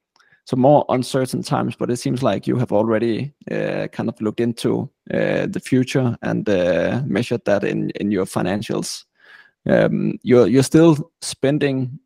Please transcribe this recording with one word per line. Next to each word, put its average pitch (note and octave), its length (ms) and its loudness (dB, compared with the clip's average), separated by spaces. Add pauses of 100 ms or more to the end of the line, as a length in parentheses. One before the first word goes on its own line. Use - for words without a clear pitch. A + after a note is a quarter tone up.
(460)
some B2+ 160 -4
more C#3 280 6
uncertain B2+ 540 -2
times. B2 320 -4
But A#2+ 140 -6
it A#2+ 80 -2
seems C3 240 -4
like A2 260 -2
you B2+ 100 0
have B2 140 -2
already, A2+ 640 0 (180)
uh, G#2 360 -4
kind A2+ 200 -6
of A2+ 140 -8
looked G#2+ 180 -4
into, A#2 500 -2 (220)
uh, - 360 0
the - 120 -6
future B2+ 640 0
and, A2+ 260 -4
uh, F2+ 580 2
measured A#2+ 400 -2
that G2+ 180 2
in, G#2 260 -2 (100)
in G2+ 120 -2
your F#2+ 140 0
financials. - 800 -4 (640)
Um, G2+ 540 2
you're, A#2+ 260 6
you're C3 160 4
still D#3+ 480 4 (100)
spending, C3+ 840 -2